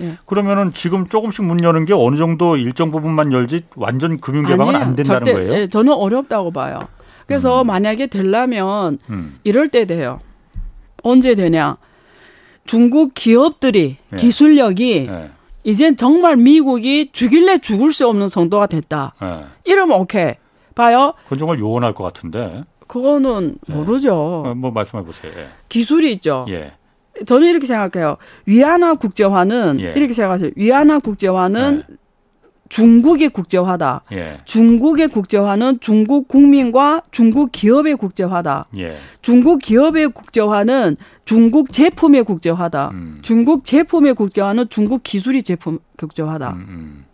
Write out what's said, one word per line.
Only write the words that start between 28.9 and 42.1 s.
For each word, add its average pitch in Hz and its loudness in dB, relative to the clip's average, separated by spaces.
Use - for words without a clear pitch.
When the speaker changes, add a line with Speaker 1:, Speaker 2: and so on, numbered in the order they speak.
Speaker 1:
국제화는 196 0
Speaker 2:
예. 90 -8
Speaker 1:
이렇게 277 -2
생각하세요. 190 -2
위안화 277 2
국제화는 208 -2
Speaker 2:
예. - -20
Speaker 1:
중국의 240 4
국제화다. 180 -4
Speaker 2:
예. 80 -10
Speaker 1:
중국의 233 4
국제화는 208 -2
중국 220 0
국민과 277 4
중국 240 2
기업의 285 2
국제화다. 180 -6
Speaker 2:
예. 82 -10
Speaker 1:
중국 247 4
기업의 302 2
국제화는 214 0
중국 226 2
제품의 285 4